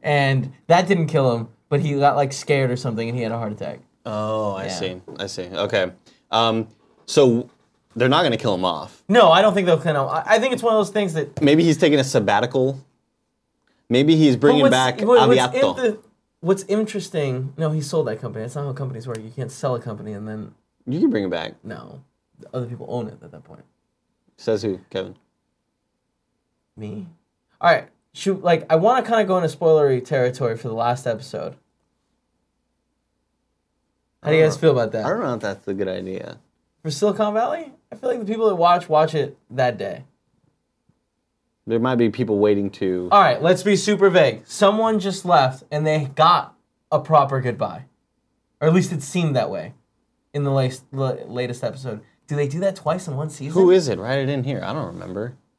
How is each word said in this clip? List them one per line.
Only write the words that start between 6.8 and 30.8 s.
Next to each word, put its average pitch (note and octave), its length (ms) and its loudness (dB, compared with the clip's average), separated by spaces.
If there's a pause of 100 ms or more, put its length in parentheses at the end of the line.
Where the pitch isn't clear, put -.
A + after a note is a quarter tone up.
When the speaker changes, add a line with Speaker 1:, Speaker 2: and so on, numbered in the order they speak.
Speaker 2:
so B2+ 440 4 (460)
they're B2 120 0
not D3+ 140 2
gonna A#2+ 160 0
kill G#2+ 160 -2
him F#2 100 -4
off. D#2+ 440 -6
Speaker 1:
No, G3+ 220 6
I F3+ 120 6
don't G#3 100 4
think F#3 140 0
they'll E3 140 4
kill E3+ 100 -2 (140)
him. - 40 -6
I, D#3+ 180 -4
I A3 120 4
think B3+ 160 0
it's - 80 -6
one A3+ 100 2
of A3 60 2
those G3+ 120 0
things G3 240 -2
that - 280 -4
Speaker 2:
Maybe D3+ 220 6
he's D#3 120 4
taking D3+ 220 4
a C3 60 2
sabbatical. B2+ 760 0 (1120)
Maybe C#3+ 260 4
he's D3 200 6
Speaker 1:
But C3 60 -6
Speaker 2:
bringing D3 200 6
Speaker 1:
what's, - 80 6
Speaker 2:
back B2+ 300 2
Speaker 1:
what, A#3 280 6
what's B2+ 120 6
Speaker 2:
Aviato. - 360 0
Speaker 1:
in C4 60 -4
the, G#3+ 160 0 (420)
what's F#3+ 240 0
interesting? E3 960 -4
No, D#3 140 -2
he D#3 100 -2
sold D#3 240 -2
that A2 140 -6
company. A2 240 -10
That's B2 100 -12
not C#3+ 100 -8
how C#3 80 -6
companies B2+ 360 -10
work. A2+ 100 -8
You A2 160 -14
can't A#2+ 160 -10
sell C3 240 -4
a A#2 60 -6
company G#2+ 320 -12
and G#2 160 -12
then G#2+ 260 -12 (320)
Speaker 2:
You C#3 140 -4
can D4+ 100 2
bring G#2 140 -2
it F2+ 60 -4
back. E2 240 -6 (100)
Speaker 1:
No, - 360 -16 (380)
the - 80 -20 (100)
other B2 100 -6
people A#2+ 220 -14
own A2+ 200 -8
it - 140 -18
at - 100 -20
that - 120 -20
point. - 200 -20 (760)
Speaker 2:
Says G#2+ 240 -2
who, G2 160 -4 (120)
Kevin? F#2+ 260 -10 (1600)
Speaker 1:
Me. G#2 320 -14 (520)
All F3 100 4
right. - 180 0 (260)
Shoot, F#3+ 280 -4
like, E3+ 280 2
I D#3+ 60 4
wanna A#3 260 2
kinda A3+ 220 0
go F#3+ 140 0
into E3 180 -2
spoilery D3 480 4
territory B2 520 -2
for A#2+ 120 -10
the A2 60 -6
last A#2+ 320 -2